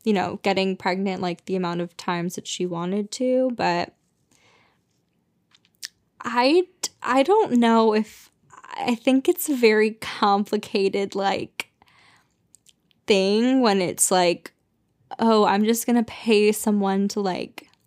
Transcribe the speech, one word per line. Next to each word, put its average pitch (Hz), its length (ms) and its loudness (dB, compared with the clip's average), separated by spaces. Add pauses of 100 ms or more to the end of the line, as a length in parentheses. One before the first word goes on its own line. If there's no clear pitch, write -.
you 220 100 0
know, 196 300 -2
getting 190 340 0
pregnant, 190 420 -4
like, 175 260 -6
the 185 100 -4
amount 175 260 -4
of 175 160 -10
times 175 380 -6
that - 100 -14
she - 220 -6
wanted 180 460 -6
to. 254 420 0
But 175 400 -2 (2250)
I, 262 460 2 (340)
I 269 220 2
don't 403 300 2
know 226 400 4
if, - 360 -4 (480)
I 240 180 -2
think 262 320 2
it's 359 220 -2
a 285 60 0
very 214 360 4
complicated, 202 1200 -2
like, - 560 -4 (1400)
thing 220 540 2
when 196 200 2
it's - 300 -2
like, 180 400 0 (640)
"Oh, 220 280 4
I'm 196 200 2
just 226 220 0
gonna 233 160 2
pay 214 480 2
someone 196 580 -2
to, 214 100 -6
like, - 480 -8 (200)